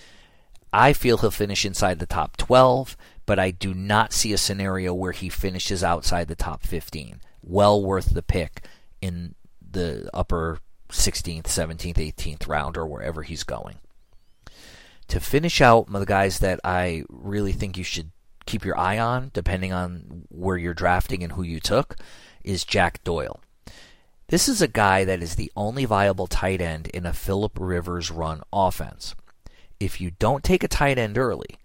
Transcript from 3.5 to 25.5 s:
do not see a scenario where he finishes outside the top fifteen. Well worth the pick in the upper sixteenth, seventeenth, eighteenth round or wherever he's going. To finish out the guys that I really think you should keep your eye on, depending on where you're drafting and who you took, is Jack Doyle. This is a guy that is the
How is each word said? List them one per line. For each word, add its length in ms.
do 220
not 400
see 200
a 60
scenario 560
where 180
he 160
finishes 560
outside 440
the 60
top 280
fifteen. 580
Well 400
worth 320
the 80
pick 440
in 340
the 520
upper 460
sixteenth, 580
seventeenth, 500
eighteenth 480
round 300
or 100
wherever 360
he's 220
going. 320
To 120
finish 420
out 280
the 140
guys 360
that 220
I 460
really 440
think 260
you 60
should 260
keep 200
your 140
eye 200
on, 340
depending 400
on 560
where 300
you're 160
drafting 480
and 100
who 100
you 180
took, 360
is 200
Jack 400
Doyle. 360
This 200
is 140
a 60
guy 360
that 180
is 140
the 180